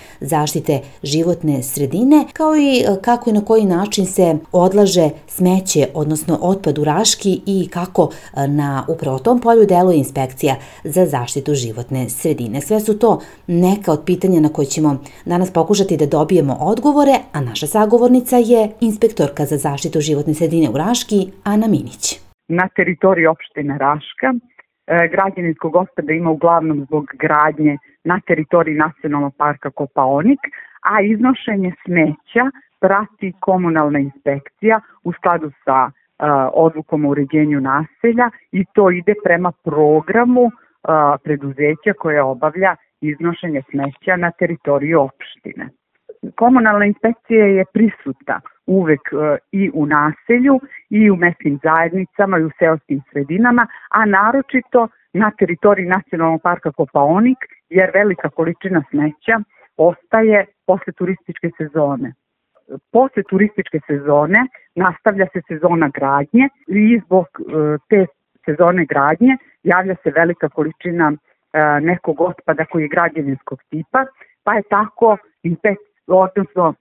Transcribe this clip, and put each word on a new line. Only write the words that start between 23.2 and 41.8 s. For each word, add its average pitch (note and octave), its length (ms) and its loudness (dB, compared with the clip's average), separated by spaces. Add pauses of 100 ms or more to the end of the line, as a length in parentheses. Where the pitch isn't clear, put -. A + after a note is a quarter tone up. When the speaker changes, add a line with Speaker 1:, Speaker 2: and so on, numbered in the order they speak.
Speaker 2:
opštine D3 520 -4
Raška, D3 540 -4
e, - 800 -4
građevinskog F3 640 -2
otpada F3+ 360 -2
ima E3 180 -2
uglavnom D#3+ 540 0
zbog D3 200 -4 (100)
gradnje D3+ 640 0 (260)
na F3+ 220 -2
teritoriji D#3 500 0
Nacionalnog D3 600 -4
parka D3 340 -4
Kopaonik, C#3+ 720 0 (420)
a G#3 200 0
iznošenje G#3 720 -2 (120)
smeća E3+ 600 0 (360)
prati G3 600 -2
komunalna D#3+ 580 0
inspekcija C#3+ 840 -4 (240)
u F3 80 -6
skladu E3 380 -2 (140)
sa, C3 260 0
e, - 0 - (600)
odlukom D#3+ 520 0
o C#3+ 40 2
uređenju D3 520 0
naselja F#3+ 720 -2 (220)
i F#3 120 -2 (100)
to G3 160 4
ide F3+ 240 0 (100)
prema F3 280 0 (120)
programu, F#3 840 2
e, A3+ 40 0 (760)
preduzeća D3 760 -2